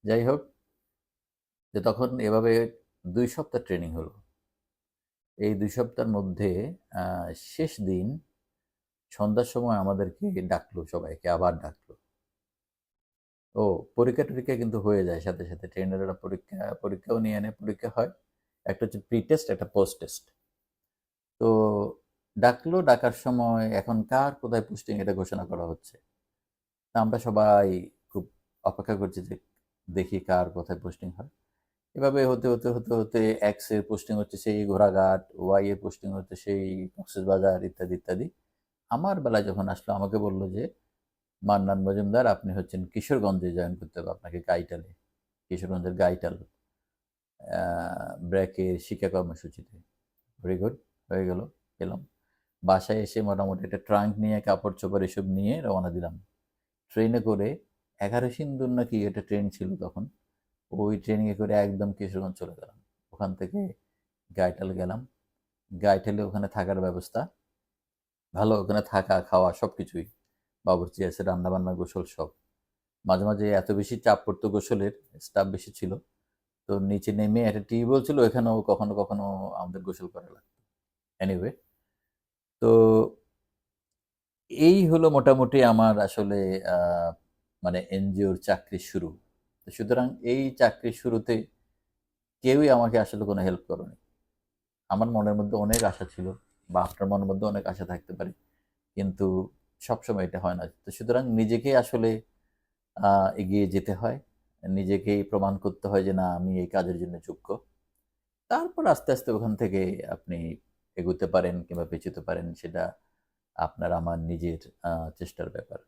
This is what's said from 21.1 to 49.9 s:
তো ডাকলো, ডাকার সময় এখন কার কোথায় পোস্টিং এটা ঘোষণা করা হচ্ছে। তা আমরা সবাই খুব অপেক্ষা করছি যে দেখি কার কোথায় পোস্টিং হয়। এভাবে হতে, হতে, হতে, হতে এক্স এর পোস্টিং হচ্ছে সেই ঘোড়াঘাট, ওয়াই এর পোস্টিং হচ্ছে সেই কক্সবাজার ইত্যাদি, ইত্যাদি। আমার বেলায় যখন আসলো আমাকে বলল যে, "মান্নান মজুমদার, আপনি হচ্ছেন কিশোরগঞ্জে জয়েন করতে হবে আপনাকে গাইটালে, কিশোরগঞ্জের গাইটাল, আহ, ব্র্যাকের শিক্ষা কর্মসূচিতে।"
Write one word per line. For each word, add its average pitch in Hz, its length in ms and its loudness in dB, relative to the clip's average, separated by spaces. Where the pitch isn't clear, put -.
তো 113 100 4
ডাকলো, 143 440 4
ডাকার 123 300 6
সময় 117 580 0
এখন 110 320 0
কার 135 320 0
কোথায় 113 280 -2
পোস্টিং 104 380 -8
এটা 98 140 0
ঘোষণা 95 320 -6
করা 87 200 -6
হচ্ছে। - 320 -12
তা 117 80 0
আমরা 113 180 2
সবাই 104 720 4
খুব 92 200 -8
অপেক্ষা 101 320 -2
করছি 95 260 -6
যে 92 140 -10
দেখি 92 300 -2
কার 90 300 2
কোথায় 87 300 -8
পোস্টিং 90 300 -12
হয়। 95 180 -16
এভাবে 139 320 2
হতে, 127 220 2
হতে, 120 200 2
হতে, 117 260 -2
হতে 110 380 2
এক্স 104 380 0
এর 107 120 2
পোস্টিং 107 340 -6
হচ্ছে 104 200 -6
সেই 104 300 -2
ঘোড়াঘাট, 95 680 4
ওয়াই 98 340 2
এর 98 80 0
পোস্টিং 98 360 -8
হচ্ছে 95 240 -10
সেই 95 520 -4
কক্সবাজার 95 760 0
ইত্যাদি, 90 300 -6
ইত্যাদি। 160 360 -6
আমার 175 300 -2
বেলায় 110 240 2
যখন 98 240 -2
আসলো 98 260 -6
আমাকে 101 240 -2
বলল 95 340 -2
যে, 110 220 -6
"মান্নান 98 400 2
মজুমদার, 101 440 2
আপনি 98 260 0
হচ্ছেন 92 320 -6
কিশোরগঞ্জে 98 680 0
জয়েন 87 220 -2
করতে 85 260 -12
হবে 87 100 -8
আপনাকে 87 300 -10
গাইটালে, 87 520 -4
কিশোরগঞ্জের 90 460 -6
গাইটাল, 90 440 0
আহ, 87 800 -6
ব্র্যাকের 92 600 -2
শিক্ষা 98 300 -6
কর্মসূচিতে।" 87 720 -8